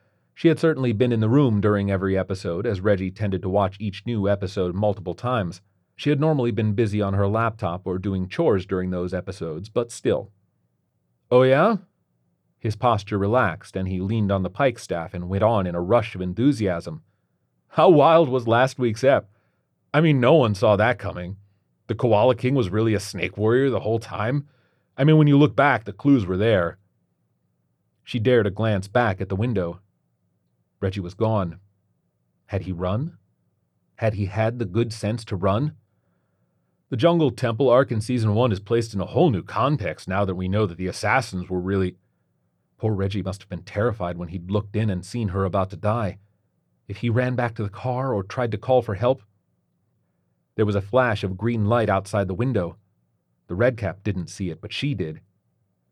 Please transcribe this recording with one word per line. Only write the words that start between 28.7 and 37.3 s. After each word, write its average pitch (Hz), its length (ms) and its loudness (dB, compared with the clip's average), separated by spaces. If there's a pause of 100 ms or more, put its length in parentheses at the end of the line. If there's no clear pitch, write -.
back 110 320 0
at 95 80 -8
the 98 80 -4
window. 95 460 -2 (1000)
Reggie 98 200 -4
was 87 120 -8
gone. 104 480 -2 (880)
Had 95 160 -4
he 90 100 -6
run? 95 460 -4 (800)
Had 110 180 -2
he 98 120 -2
had 113 320 -2
the 120 60 -4
good 110 300 -2
sense 113 320 -6
to 101 100 -6
run? 101 400 -2 (1120)
The 135 80 -6
Jungle 160 340 4